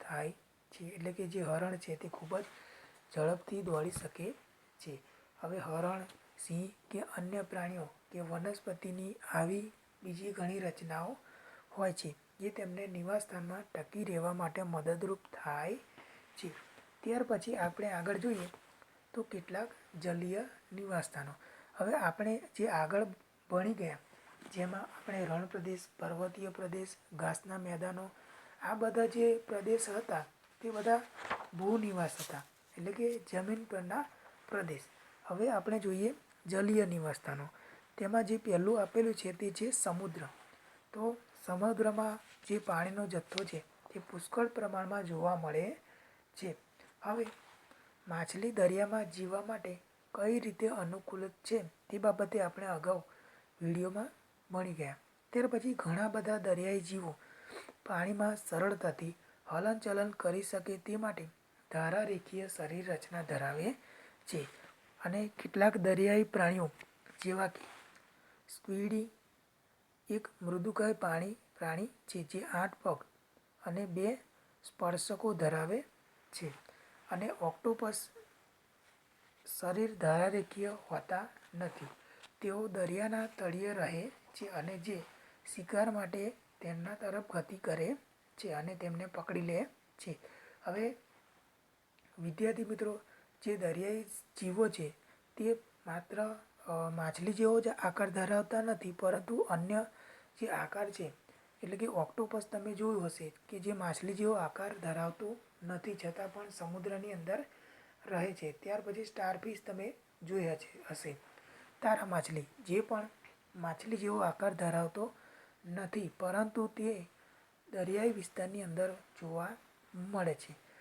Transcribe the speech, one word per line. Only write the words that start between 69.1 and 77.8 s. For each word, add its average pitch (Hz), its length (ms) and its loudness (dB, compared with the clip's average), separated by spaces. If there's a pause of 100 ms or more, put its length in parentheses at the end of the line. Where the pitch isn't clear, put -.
એક 214 180 -2 (140)
મૃદુકાય 185 500 2
પાણી 190 440 0 (220)
પ્રાણી 170 280 -2
છે - 360 -8
જે 185 220 -6
આઠ 185 380 0
પગ 165 220 0 (600)
અને 175 220 -2
બે 190 280 2 (500)
સ્પર્શકો 190 680 0
ધરાવે 160 500 2 (480)
છે. - 380 -10 (400)
અને 185 200 -2 (100)
ઓક્ટોપસ 220 680 0 (1500)